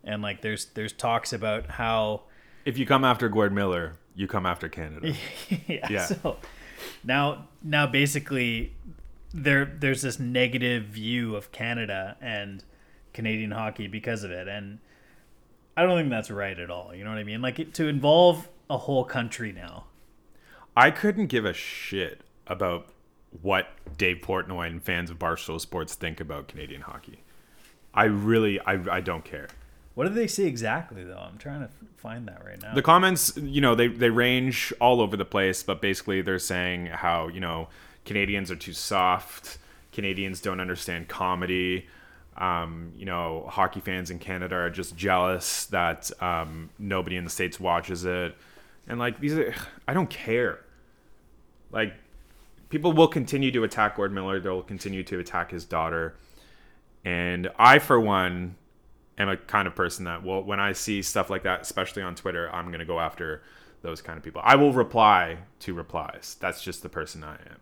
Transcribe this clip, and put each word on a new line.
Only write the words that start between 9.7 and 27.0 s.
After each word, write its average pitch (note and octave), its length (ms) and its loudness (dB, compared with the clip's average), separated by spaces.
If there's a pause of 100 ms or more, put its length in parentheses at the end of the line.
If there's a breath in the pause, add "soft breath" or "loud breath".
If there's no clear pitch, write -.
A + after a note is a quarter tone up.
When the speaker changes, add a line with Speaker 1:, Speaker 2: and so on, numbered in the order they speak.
Speaker 1:
this C3 180 -4
negative B2 680 0
view A2 500 -4
of - 160 -10
Canada A2 680 -6
and G2+ 420 -8 (500 soft breath)
Canadian A2 380 -2
hockey G#2+ 360 -6
because G#2+ 360 -6
of F#2 80 -8
it. F#2 160 -8
And G2+ 320 -12 (960 soft breath)
I E3 80 4
don't F3+ 140 6
think D#3 120 2
that's A2 220 -2
right G2 260 -4
at F2 120 -8
all. F2 260 -10
You F#2+ 80 -14
know G#2+ 60 -8
what A2 100 -6
I G#2 40 -8
mean? G#2+ 180 -6
Like, B2+ 180 -4
it, D#3+ 160 -8
to D#3+ 120 0
involve D#3 600 6 (220)
a C3+ 80 -2
whole C3 260 0
country A#2 480 -4
now. F2 340 -14 (880 loud breath)
Speaker 2:
I C3+ 160 10
couldn't G3+ 360 0
give A#2 180 0
a F2+ 80 0
shit - 680 -6 (260)
about F2+ 400 -4 (540)
what F#2+ 260 2 (300)
Dave F2+ 200 2
Portnoy F2+ 500 -4
and E2+ 140 -8
fans F2 280 -2
of E2 100 -14
Barstool E2 400 -4
Sports D#2+ 360 -8
think E2 240 -8
about D2 280 -12
Canadian C#2+ 340 -14
hockey. - 420 -18 (680 soft breath)